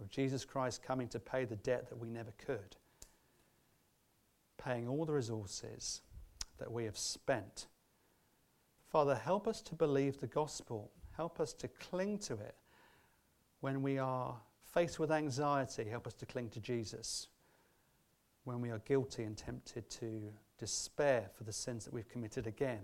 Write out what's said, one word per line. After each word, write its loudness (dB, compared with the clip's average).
of -10
Jesus 0
Christ -2
coming 0
to -4
pay 0
the -4
debt 0
that -10
we -6
never -8
could, -6
paying 0
all 2
the 2
resources -2
that -6
we -2
have -4
spent. 0
Father, 6
help 0
us -2
to -12
believe 4
the -2
gospel. -2
Help -2
us 0
to -8
cling -2
to -4
it. -6
When 0
we 4
are 0
faced 2
with 2
anxiety, 2
help -4
us -6
to -10
cling -4
to -8
Jesus. -4
When -4
we 0
are -2
guilty 4
and -4
tempted -8
to -6
despair 4
for -12
the -6
sins -4
that -8
we've -6
committed -4
again, 0